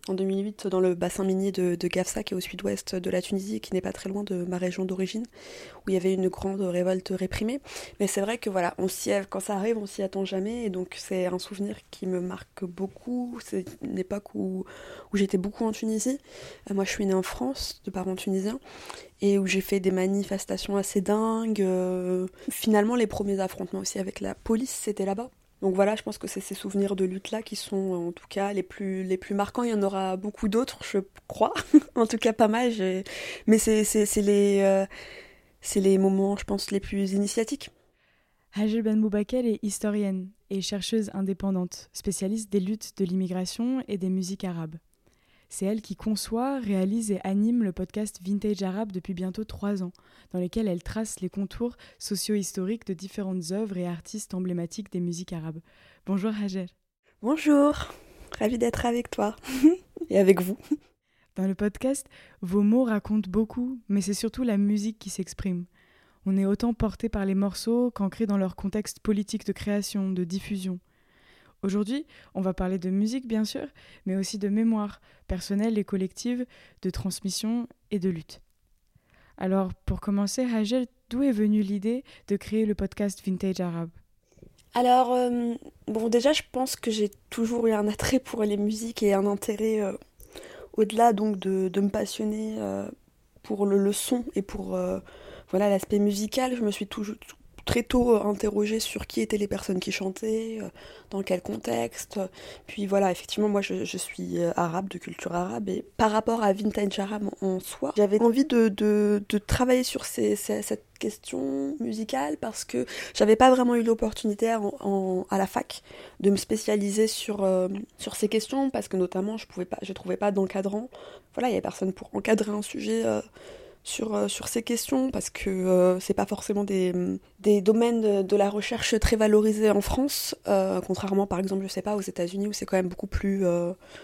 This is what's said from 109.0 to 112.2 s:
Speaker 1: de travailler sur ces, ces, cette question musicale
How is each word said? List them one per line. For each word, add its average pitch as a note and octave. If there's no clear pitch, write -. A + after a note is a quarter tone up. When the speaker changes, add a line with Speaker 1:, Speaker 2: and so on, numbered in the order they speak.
Speaker 1:
de G#3
travailler B3+
sur -
ces, G#3
ces, G#3
cette -
question C#4
musicale A#3